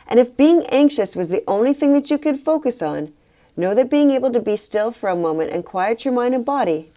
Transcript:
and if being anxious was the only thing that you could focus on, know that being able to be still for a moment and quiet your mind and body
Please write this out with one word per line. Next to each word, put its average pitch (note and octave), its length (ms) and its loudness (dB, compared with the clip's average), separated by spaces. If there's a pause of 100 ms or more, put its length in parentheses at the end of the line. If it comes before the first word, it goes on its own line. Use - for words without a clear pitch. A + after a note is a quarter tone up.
and A3 100 2
if B3 180 2
being D#4+ 360 4
anxious C4+ 420 2
was F3 140 -4
the F3+ 180 -4
only A3 260 2
thing C#4 200 0
that C#4+ 180 0
you D4 80 0
could D4 180 -2
focus D4+ 460 -2
on, D3+ 300 -6 (440)
know F#3 200 -2
that B3+ 160 2
being D4 180 4
able C4 220 0
to A#3 80 0
be G#3+ 160 -4
still G#3+ 340 -4
for A3 180 -8
a F#3 60 0
moment D#3+ 380 -2
and E3+ 120 -6
quiet G3+ 400 -4
your C4 100 -2
mind B3 200 0
and B3 100 -2
body G3 520 -2